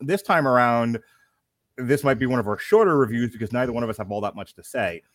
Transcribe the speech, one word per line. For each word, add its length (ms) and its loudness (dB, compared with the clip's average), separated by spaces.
this 220 -2
time 240 2
around, 540 2
this 280 -2
might 160 2
be 60 -2
one 120 0
of 80 -2
our 120 -4
shorter 380 4
reviews 360 0
because 200 -8
neither 200 -2
one 100 -2
of 80 -4
us 80 -8
have 140 -8
all 80 -4
that 160 -6
much 180 -14
to 80 -20
say. 400 -6